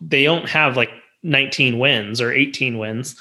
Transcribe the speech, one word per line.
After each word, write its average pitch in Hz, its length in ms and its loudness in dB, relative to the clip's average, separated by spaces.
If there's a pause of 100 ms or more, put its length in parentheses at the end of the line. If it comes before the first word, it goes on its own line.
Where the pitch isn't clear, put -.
they 147 240 2
don't 165 240 2
have, 147 280 2
like, 120 140 0 (320)
nineteen 135 560 0
wins 117 420 0
or 120 120 0
eighteen 135 460 -2
wins. 110 420 -6